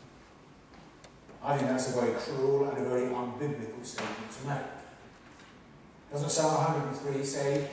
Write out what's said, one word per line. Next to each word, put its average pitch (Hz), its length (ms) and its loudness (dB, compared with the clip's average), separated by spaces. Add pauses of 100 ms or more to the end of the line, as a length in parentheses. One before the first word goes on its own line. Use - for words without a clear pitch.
(1400)
I 143 140 2
think 127 120 2
that's 127 200 2
a 123 120 0
very - 120 4
cruel 139 560 2
and 135 100 -2
a 123 100 0
very 123 180 2
unbiblical 123 800 -4
statement 110 460 -8 (100)
to 135 60 -8
make. - 240 -4 (1400)
Doesn't 147 180 0
Psalm 156 240 4
a 151 100 4
hundred 147 240 2
and 131 80 -4
three 135 280 -2
say, 139 480 0